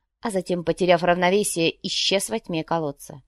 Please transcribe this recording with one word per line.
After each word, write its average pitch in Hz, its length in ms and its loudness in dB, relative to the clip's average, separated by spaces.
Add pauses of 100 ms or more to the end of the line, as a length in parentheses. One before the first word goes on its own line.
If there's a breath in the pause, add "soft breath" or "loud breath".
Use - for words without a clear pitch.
(220)
а 240 100 -4
затем, 180 320 -2
потеряв 170 400 2
равновесие, 180 720 2 (100)
исчез - 440 -2
во 220 100 -4
тьме 160 240 -6
колодца. 151 640 -6